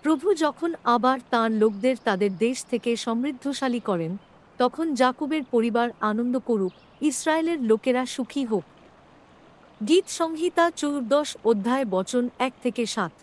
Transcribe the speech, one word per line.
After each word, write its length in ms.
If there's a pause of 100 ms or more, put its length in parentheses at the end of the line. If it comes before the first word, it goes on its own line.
প্রভু 320
যখন 400 (100)
আবার 340 (120)
তাঁর 200
লোকদের 540
তাদের 320
দেশ 280
থেকে 320
সমৃদ্ধশালী 840
করেন, 360 (420)
তখন 360
যাকোবের 500
পরিবার 460 (100)
আনন্দ 380
করুক, 340 (280)
ইসরায়েলের 640
লোকেরা 440
সুখী 380
হোক। 200 (1200)
গীত 200
সংহিতা 640
চতুর্দশ 760
অধ্যায় 400
বচন 440 (100)
এক 140 (100)
থেকে 240
সাত। 260 (100)